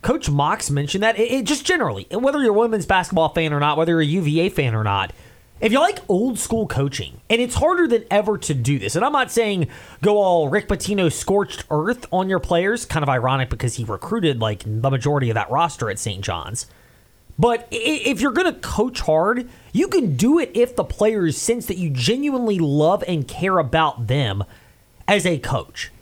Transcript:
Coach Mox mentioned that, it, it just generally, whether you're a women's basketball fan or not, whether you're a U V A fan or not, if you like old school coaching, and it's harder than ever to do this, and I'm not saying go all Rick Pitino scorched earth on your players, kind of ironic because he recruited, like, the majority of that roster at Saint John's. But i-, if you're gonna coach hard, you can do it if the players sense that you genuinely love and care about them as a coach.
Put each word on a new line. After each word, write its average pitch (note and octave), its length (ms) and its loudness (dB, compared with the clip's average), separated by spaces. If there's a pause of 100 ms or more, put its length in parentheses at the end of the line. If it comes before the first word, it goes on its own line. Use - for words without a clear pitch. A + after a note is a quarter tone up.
Coach - 260 0
Mox D3 400 0
mentioned D3 340 -2
that, A3 140 2
it, A3+ 140 0
it B3+ 140 0
just C#4+ 200 -2
generally, E3 460 0
whether C4+ 280 0
you're A3+ 160 4
a G#3 40 4
women's A3 260 2
basketball F3+ 440 2
fan D#3+ 240 0
or C#3+ 60 0
not, D3 160 2
whether E3 180 2
you're E3 80 4
a D#3 40 4
U E3 160 0
V D3+ 200 2
A F3+ 80 2
fan B2+ 260 0
or A2 80 0
not, G2 300 0 (460)
if G#3+ 120 2
you B3+ 80 4
like G4 180 2 (100)
old G#3+ 300 0
school A3 300 -2
coaching, A#2+ 600 -4
and A#3 140 2
it's B3 140 -2
harder F4 320 2
than A#3 240 0
ever G#3 260 2
to - 160 -4
do C3+ 240 0
this, G2 180 -4
and - 80 0
I'm D4 100 0
not C4 180 0
saying G#3 380 0 (340)
go G#3 160 4
all F3 280 4
Rick G3 200 -2
Pitino F#3+ 440 0
scorched - 600 -2
earth F3 400 -2
on F#3 180 0
your F#3+ 80 2
players, F3 480 0
kind D#3+ 160 -2
of C#3+ 80 0
ironic C3 400 0
because B2 280 -4
he A#2+ 60 -6
recruited, C3 560 -2
like, G#2+ 240 -2
the A2+ 280 -2
majority C3+ 400 0
of - 20 0
that A2 160 -2
roster C#3 400 0
at F#2+ 80 -4
Saint G2 260 -8
John's. E2+ 440 -8 (720)
But A#3 220 2 (100)
i-, A#3 340 -2
if A#3+ 160 0
you're C4+ 100 2
gonna E4+ 220 0
coach - 480 -4
hard, G3+ 480 0 (240)
you E4 140 2
can C4 280 0
do A#3+ 220 4
it D4+ 160 0
if A#3+ 220 2
the F#3+ 80 0
players G#3 520 0
sense A#3 300 -2
that F3 120 -6
you F3 120 -2
genuinely A3 680 0
love D#3 480 2
and D#3+ 200 -2
care F#3 300 -2
about D3+ 480 0
them G#2+ 380 0 (640)
as G3+ 180 2
a E3+ 140 0
coach. - 500 -6 (120)